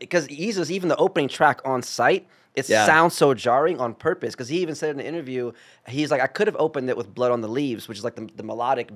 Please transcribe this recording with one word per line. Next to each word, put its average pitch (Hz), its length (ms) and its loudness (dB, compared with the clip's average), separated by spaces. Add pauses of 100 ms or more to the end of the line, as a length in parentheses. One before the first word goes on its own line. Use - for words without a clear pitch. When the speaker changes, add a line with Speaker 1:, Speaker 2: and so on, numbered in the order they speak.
(100)
Speaker 1:
'cause 165 180 0
Yeezus, 165 420 -4
even 185 180 -2
the 143 80 2
opening 156 320 2
track 151 360 2
on 131 180 -2
Sight, 139 440 0 (280)
it - 140 -4
Speaker 2:
Yeah. 107 180 4
Speaker 1:
sounds 165 280 6
so 139 200 6
jarring 135 460 2
on 117 140 -2
purpose. 160 400 -4
'Cause 120 140 -10
he 156 100 -2
even 160 160 -4
said 156 160 -4
in 139 100 -6
an 107 60 -8
interview, 127 460 -6 (340)
he's 139 240 -2
like, 143 100 2
"I 131 60 2
could 208 220 -2
have 202 100 4
opened 143 320 0
it 120 60 -2
with - 180 -8
Blood 123 160 2
on 120 100 0
the 110 80 -6
Leaves," 120 400 -4
which 104 100 -12
is, 104 60 -8
like, 120 120 -6
the, 110 200 -12
the 107 60 -12
melodic 117 540 -4